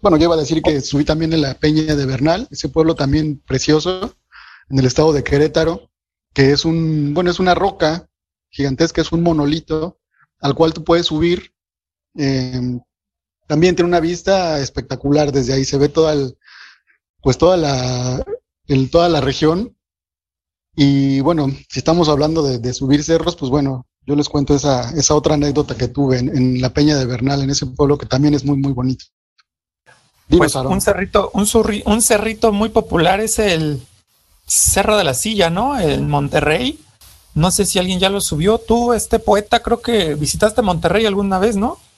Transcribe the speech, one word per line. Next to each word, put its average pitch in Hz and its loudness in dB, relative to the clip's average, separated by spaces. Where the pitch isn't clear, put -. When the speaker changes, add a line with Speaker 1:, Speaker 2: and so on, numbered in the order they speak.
Speaker 1:
Bueno, 190 4
yo 156 4
iba 170 4
a 160 2
decir 156 -2
que 151 0
subí 143 -2
también 160 0
en 160 2
la 135 -2
Peña 156 0
de 143 -2
Bernal, 151 0
ese 147 -8
pueblo 160 0
también 147 -2
precioso, 165 -2
en 135 0
el 127 2
estado 151 2
de 139 -2
Querétaro, 156 0
que 139 4
es 147 -2
un, 160 0
bueno, 180 0
es 175 -6
una 180 2
roca 175 -2
gigantesca, 143 -2
es - -2
un 170 0
monolito 156 -2
al 143 -2
cual 160 2
tú 156 -10
puedes 170 2
subir. 170 -2
Eh, 127 -2
también 170 2
tiene 175 0
una 175 2
vista 175 -2
espectacular 139 -2
desde 131 0
ahí, 135 0
se 139 -4
ve 143 2
toda 156 2
el, 135 -4
pues 131 0
toda 180 4
la, 127 -2
el, 135 0
toda 170 4
la 156 2
región. 156 0
Y 139 2
bueno, 151 0
si - -8
estamos 165 2
hablando 151 0
de, 131 -2
de 123 -6
subir 139 0
cerros, 165 0
pues 135 -6
bueno, 135 -2
yo 143 -2
les 147 0
cuento 143 0
esa, 127 0
esa 151 0
otra 147 0
anécdota 143 -2
que 120 -4
tuve 131 0
en, 123 -2
en 127 0
la 127 0
Peña 151 2
de 131 0
Bernal, 127 -2
en 135 -2
ese 139 -2
pueblo 139 0
que 139 -12
también 143 2
es 131 -2
muy, 143 0
muy 139 -2
bonito. 127 -4
Dinos, 170 4
Speaker 2:
Pues 147 2
Speaker 1:
Aarón. 131 -2
Speaker 2:
un 190 -2
cerrito, 196 0
un 202 0
zurri-, 214 0
un 220 2
cerrito 220 0
muy 214 0
popular 190 0
es 220 -4
el 160 0
Cerro - 2
de 202 2
la 135 0
Silla, 196 0
¿no? 240 -2
En 143 0
Monterrey. 147 -2
No 165 2
sé 190 0
si 190 -2
alguien 185 -2
ya 190 2
lo 196 -2
subió. 190 0
Tú, 240 0
este 226 -2
poeta, 214 0
creo 226 -4
que 190 0
visitaste 208 0
Monterrey 180 0
alguna 196 -2
vez, 208 0
¿no? 247 -2